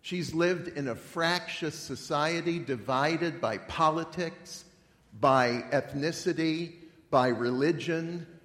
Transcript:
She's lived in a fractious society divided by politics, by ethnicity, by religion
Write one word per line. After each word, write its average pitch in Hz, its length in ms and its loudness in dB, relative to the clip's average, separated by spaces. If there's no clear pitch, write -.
She's 160 340 -4
lived 170 320 2
in 139 220 -4
a 113 60 -2
fractious 170 800 -2
society 165 840 -2
divided 139 800 0
by 110 180 0
politics, 165 1080 -2
by 123 540 4
ethnicity, 160 1000 -2
by 127 200 6
religion 151 1000 0